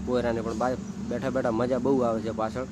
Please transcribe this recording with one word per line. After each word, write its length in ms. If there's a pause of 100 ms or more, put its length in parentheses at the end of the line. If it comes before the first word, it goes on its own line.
પોયરાને 360
પણ 160
બા-, 180 (340)
બેઠા 200
બેઠા 220
મજા 260
બહુ 240
આવે 200
છે 100
પાછળ. 400